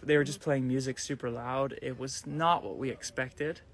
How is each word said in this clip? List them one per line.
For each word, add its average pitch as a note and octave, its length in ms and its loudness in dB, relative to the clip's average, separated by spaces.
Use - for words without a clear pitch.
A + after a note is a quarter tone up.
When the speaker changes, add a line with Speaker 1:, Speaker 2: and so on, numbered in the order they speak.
Speaker 1:
they D3 140 6
were D3 60 6
just C#3 180 -2
Speaker 2:
Mm-hmm. - 20 -16
Speaker 1:
playing C3+ 240 2
music B2+ 320 0
super C3 320 -4
loud. B2+ 500 -2
It B2+ 160 -6
was C3 300 -8
not E3 360 4
what G2 140 -6
we C3+ 140 -2
expected. D3 720 -4